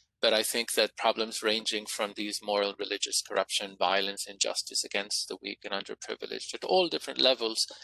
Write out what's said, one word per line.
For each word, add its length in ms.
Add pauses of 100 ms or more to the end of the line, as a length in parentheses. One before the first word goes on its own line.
(220)
but 120
I 100
think 300
that 220
problems 460
ranging 460
from 280
these 280
moral, 340
religious 500
corruption, 500
violence, 500
injustice 560
against 440
the 140
weak 220
and 100
underprivileged 800
at 100
all 240
different 320
levels, 460 (180)